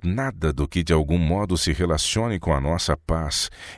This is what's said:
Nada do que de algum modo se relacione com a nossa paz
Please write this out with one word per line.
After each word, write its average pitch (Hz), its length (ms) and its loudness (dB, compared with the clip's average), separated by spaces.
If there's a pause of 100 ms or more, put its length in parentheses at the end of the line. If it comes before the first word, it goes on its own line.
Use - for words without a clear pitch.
Nada 90 500 0
do 73 140 0
que 87 160 0
de 82 100 2
algum 78 260 4
modo 87 380 2
se 80 160 0
relacione 90 640 0
com 82 140 0
a 69 80 2
nossa 78 360 0
paz - 540 -2 (280)